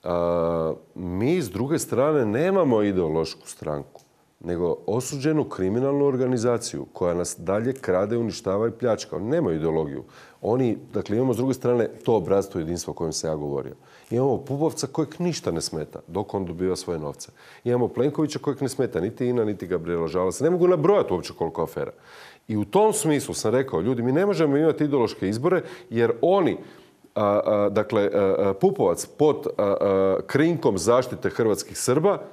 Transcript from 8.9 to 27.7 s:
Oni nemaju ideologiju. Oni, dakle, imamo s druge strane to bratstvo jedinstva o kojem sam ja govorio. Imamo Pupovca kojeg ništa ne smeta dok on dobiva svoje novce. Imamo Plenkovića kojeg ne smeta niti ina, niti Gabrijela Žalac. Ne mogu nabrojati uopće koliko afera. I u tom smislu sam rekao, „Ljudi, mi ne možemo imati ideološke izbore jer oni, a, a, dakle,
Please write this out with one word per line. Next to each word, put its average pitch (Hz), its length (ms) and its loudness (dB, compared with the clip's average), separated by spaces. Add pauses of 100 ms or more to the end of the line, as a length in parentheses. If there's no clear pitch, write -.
Oni 85 100 -6
nemaju 123 320 0
ideologiju. 78 460 -2 (380)
Oni, 120 360 0 (160)
dakle, 101 240 -2
imamo 127 160 2
s 101 40 -2
druge 131 160 0
strane 120 340 2 (160)
to 113 160 4
bratstvo 95 400 0
jedinstva 82 320 -6
o 73 40 -8
kojem 82 180 -4
sam 82 160 -4
ja 78 60 -2
govorio. 71 380 -6 (360)
Imamo 135 280 2
Pupovca 139 500 -2
kojeg 151 220 -2 (100)
ništa 175 320 -2
ne 82 100 -2
smeta - 460 -8
dok 95 260 -6
on 98 120 -2
dobiva 90 300 -2
svoje 82 240 -6
novce. 73 300 -10 (340)
Imamo 120 240 2
Plenkovića 147 520 -2
kojeg - 220 -4
ne 135 80 -2
smeta 120 300 -2
niti 113 280 -2
ina, 123 180 0
niti 98 220 -6
Gabrijela 85 400 -2
Žalac. 90 320 -2
Ne 143 100 2
mogu 180 180 2
nabrojati 180 460 4
uopće 82 200 -4
koliko 85 300 -4
afera. - 280 -6 (560)
I 107 100 -2
u 104 80 0
tom 202 280 4
smislu 147 400 0
sam 107 180 -2
rekao, 127 300 0
„Ljudi, 117 200 -2
mi 123 100 0
ne 165 140 2
možemo 156 320 2
imati 156 260 2
ideološke 123 460 0
izbore 143 320 0 (280)
jer 113 220 2 (100)
oni, 170 360 4 (580)
a, 104 300 4
a, 101 240 4
dakle, 101 440 0